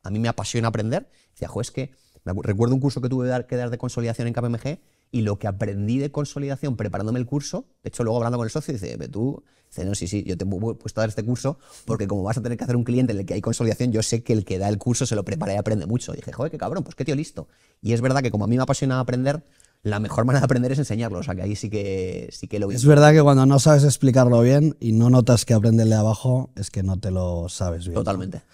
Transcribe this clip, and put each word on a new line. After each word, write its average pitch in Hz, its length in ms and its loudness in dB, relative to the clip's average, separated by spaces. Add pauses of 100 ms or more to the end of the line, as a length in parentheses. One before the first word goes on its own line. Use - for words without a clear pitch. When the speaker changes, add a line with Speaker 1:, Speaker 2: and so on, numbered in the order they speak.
Speaker 1:
A 95 80 -10
mí 107 80 -4
me 117 80 -2
apasiona 113 400 -4
aprender. 113 420 -4 (240)
Decía, - 140 -10
"Jo, - 140 -8
es - 100 -8
que", 135 180 -10 (340)
me - 80 -8
acu-, 95 120 -6
recuerdo 113 320 2
un 131 40 0
curso 131 220 -2
que 123 80 -4
tuve 127 180 -2
dar, 123 200 -4
que 131 80 -6
dar 123 160 -4
de 123 80 -8
consolidación 117 480 -4
en 117 80 -4
K 117 60 -4
P 120 40 -2
M 120 140 -2
G 147 220 -8 (280)
y 120 120 -2
lo 101 180 -2
que 110 80 -4
aprendí 101 500 -2
de 143 140 -4
consolidación 139 680 -6
preparándome 104 400 -4
el 123 80 -4
curso, 147 400 -6 (160)
de - 60 -12
hecho - 160 -6
luego 113 140 0
hablando 120 200 -2
con 117 80 -2
el 110 60 -6
socio, 151 200 -6
dice, 85 260 -8
"Ve 67 100 -10
tú", 120 360 -6 (240)
dice, - 160 -10
"No, 98 120 -4
sí, - 100 -6
sí, 101 180 -4
yo 90 140 -6
te 92 80 -6
he - 20 -4
pu-, 104 300 -4
puesto - 240 -8
a - 20 2
dar 110 60 -2
este 107 160 -8
curso 127 320 -4 (280)
porque 107 200 -4
como 98 160 -4
vas 104 160 -4
a 110 60 -6
tener 120 120 -4
que 233 100 -8
hacer 123 100 0
un 120 80 0
cliente 123 300 0
en 98 60 -4
el 98 60 -6
que 87 80 -8
hay 98 80 -4
consolidación, 113 500 -2
yo 107 120 0
sé 117 180 -2
que - 120 -2
el 107 120 0
que 92 140 -6
da 101 100 -2
el 104 80 -2
curso 123 300 -2
se 110 80 -2
lo 95 100 -2
prepara 98 300 -4
y - 20 -2
aprende 104 300 -2
mucho". 110 260 -4
Y 85 40 -10
dije, - 140 -14
"Joder, 143 200 -6
qué 151 80 -12
cabrón, 139 240 -6
pues 165 100 -14
qué 135 100 -8
tío 139 120 -2
listo". 147 320 -8 (340)
Y 107 120 0
es 117 80 0
verdad 131 200 2
que 123 80 -2
como 107 160 2
a - 20 0
mí 120 100 4
me 127 40 2
apasiona 131 380 0
aprender, 127 440 -2 (400)
la 104 160 -2
mejor 107 260 0
manera 131 160 4
de 139 40 2
aprender 123 260 2
es 135 60 0
enseñarlo, 113 400 -4
o - 60 -6
sea 92 100 -6
que 92 80 -6
ahí 101 140 -4
sí 110 120 -8
que, 95 640 -6
sí - 160 -16
que 104 120 -6
lo 101 80 -2
vi. 120 80 -4
Speaker 2:
Es 120 100 0
verdad 151 280 10
que 156 100 8
cuando 135 240 8
no 139 100 6
sabes 147 260 6
explicarlo 123 580 4
bien 143 380 4
y 117 120 -2
no 117 180 6
notas 123 340 6
que 117 120 2
aprende 113 260 4
el 110 80 4
de 110 60 4
abajo, 123 600 0
es 95 140 -10
que 98 140 -6
no 92 160 -2
te 104 100 -6
lo 87 400 -4
sabes 87 360 -6
bien, 87 100 -8
¿no? 110 60 -2
Speaker 1:
Totalmente, 92 420 -6 (100)